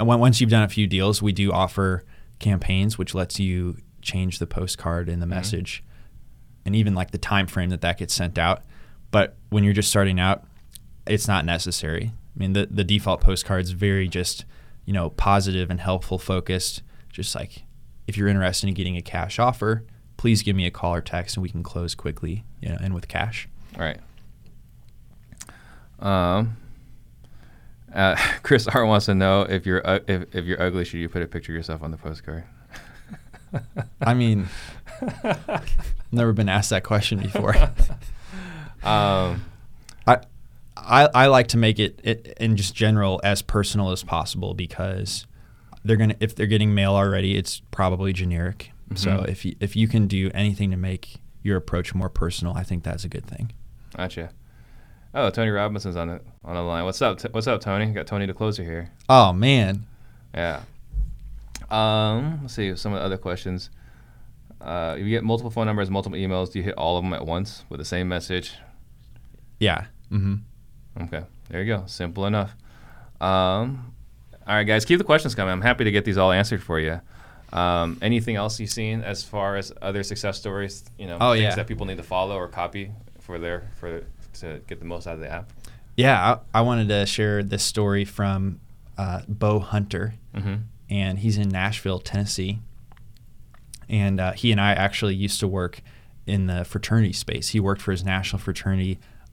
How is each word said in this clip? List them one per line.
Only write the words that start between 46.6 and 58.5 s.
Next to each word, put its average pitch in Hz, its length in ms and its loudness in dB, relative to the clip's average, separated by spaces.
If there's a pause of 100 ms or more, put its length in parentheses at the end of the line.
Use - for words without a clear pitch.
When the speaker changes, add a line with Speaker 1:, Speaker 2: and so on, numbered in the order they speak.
Speaker 1:
mail 98 220 4
already, 98 420 2
it's - 220 -4 (100)
probably 92 420 0
generic. 90 600 -2 (240)
So 95 160 0
Speaker 2:
Mm-hmm. 98 180 0
Speaker 1:
if 95 160 -6
you, 90 140 -4
if 101 160 -2
you 110 120 4
can 110 200 4
do 95 260 0
anything 101 380 0
to 92 60 -2
make 92 400 -6 (260)
your 101 140 2
approach 87 360 -4
more 92 160 -2
personal, 87 460 -2
I 87 80 -4
think 87 180 -4
that's 92 220 -6
a 92 40 -6
good - 200 -10
thing. - 240 -8 (440)
Speaker 2:
Gotcha. 87 360 -8 (800)
Oh, 131 160 2
Tony 113 220 0
Robinson's 101 440 -2
on 85 120 -2
the, 85 140 -8 (220)
on 87 120 -8
the 87 80 -2
line. 85 200 -2
What's 95 200 -2
up? 107 160 0
T-, - 100 -6
what's 113 160 -4
up, 120 160 0
Tony? 104 300 0
Got 101 160 -6
Tony 101 180 -2
the 95 80 -4
closer 104 300 -2